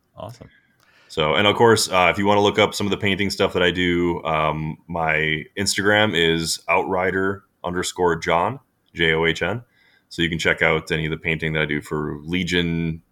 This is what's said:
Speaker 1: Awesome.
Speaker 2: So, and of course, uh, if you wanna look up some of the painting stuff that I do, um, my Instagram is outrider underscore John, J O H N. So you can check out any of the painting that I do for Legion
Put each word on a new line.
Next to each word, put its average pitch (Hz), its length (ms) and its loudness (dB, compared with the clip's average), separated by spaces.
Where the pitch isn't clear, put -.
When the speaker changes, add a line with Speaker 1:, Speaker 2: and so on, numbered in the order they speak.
Speaker 1:
Awesome. - 320 -16
Speaker 2:
So, 78 260 0
and 104 120 2
of 101 100 2
course, 113 320 4
uh, 90 240 4
if 85 60 -4
you 98 80 0
wanna 104 160 4
look 104 160 2
up 101 160 4
some 104 120 -4
of 98 40 -2
the 95 60 -2
painting 98 340 -2
stuff 95 220 -2
that 90 100 0
I 90 80 4
do, 87 540 0
um, 78 520 -2
my 78 560 -2
Instagram 101 600 2
is 82 520 0
outrider 95 760 -2
underscore 87 520 -2
John, 87 440 -2
J 80 220 0
O 82 100 0
H 80 180 -2
N. 104 200 -2
So - 140 -4
you 85 60 2
can 82 100 -4
check 85 240 0
out 80 280 0
any 78 160 -2
of 78 40 -4
the 80 60 -4
painting 82 360 -4
that 78 100 0
I 73 40 -2
do 73 140 -4
for 76 420 -6
Legion 85 880 -2